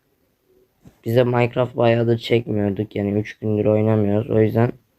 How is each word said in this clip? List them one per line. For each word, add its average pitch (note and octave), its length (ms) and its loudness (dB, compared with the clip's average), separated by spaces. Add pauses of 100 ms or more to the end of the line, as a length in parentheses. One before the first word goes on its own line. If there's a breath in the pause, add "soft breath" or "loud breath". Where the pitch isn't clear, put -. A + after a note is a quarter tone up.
(1040)
Bize A#2 200 2
Minecraft A#2+ 520 -2
bayağıdır A#2 420 2
çekmiyorduk. G#2+ 760 -2
Yani G2+ 160 -2
üç G#2+ 260 -4
gündür G#2+ 260 -2
oynamıyoruz. G#2+ 680 0
O A2 100 2
yüzden A2 320 2 (260)